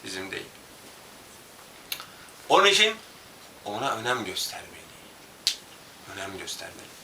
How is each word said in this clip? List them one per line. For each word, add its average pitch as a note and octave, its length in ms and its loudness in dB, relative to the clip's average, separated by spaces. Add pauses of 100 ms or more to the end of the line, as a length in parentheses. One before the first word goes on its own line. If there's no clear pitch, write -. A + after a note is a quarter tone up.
Bizim F#2+ 280 -6
değil. - 140 -6 (2000)
Onun F#3+ 160 12
için G#3+ 300 8 (680)
ona A2+ 260 0
önem A2+ 340 0
göstermeli. - 580 -6 (1300)
Önem F#2+ 240 -8
göstermeli. - 560 -10 (100)